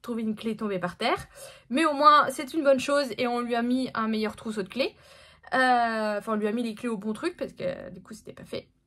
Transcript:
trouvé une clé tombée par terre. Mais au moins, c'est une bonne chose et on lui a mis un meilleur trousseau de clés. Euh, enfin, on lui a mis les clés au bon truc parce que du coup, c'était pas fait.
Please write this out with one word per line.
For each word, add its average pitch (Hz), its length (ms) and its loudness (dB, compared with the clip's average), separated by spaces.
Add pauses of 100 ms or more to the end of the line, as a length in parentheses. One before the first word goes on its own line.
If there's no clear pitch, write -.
trouvé 233 200 -6
une 214 140 -2
clé 214 200 -6
tombée 202 220 -4
par 175 180 -4
terre. 247 300 0 (420)
Mais 294 160 2
au 311 80 4
moins, 294 380 8
c'est 269 240 -6
une 320 80 0
bonne 269 160 6
chose 285 300 0 (100)
et 247 80 0
on 240 140 0
lui 240 160 -2
a 233 60 0
mis 247 300 0
un 220 140 0
meilleur 214 300 -2
trousseau 214 260 -6
de 185 60 -6
clés. 277 260 -4 (580)
Euh, 226 680 2
enfin, 214 160 -4
on - 20 -2
lui 208 100 -2
a 208 60 0
mis 240 100 -2
les 220 140 -6
clés 240 120 -6
au 226 80 -4
bon 214 160 -6
truc 339 240 -6
parce - 180 -8
que - 360 -8
du 185 100 -16
coup, - 140 -18
c'était - 180 -20
pas - 120 -18
fait. - 240 -12 (180)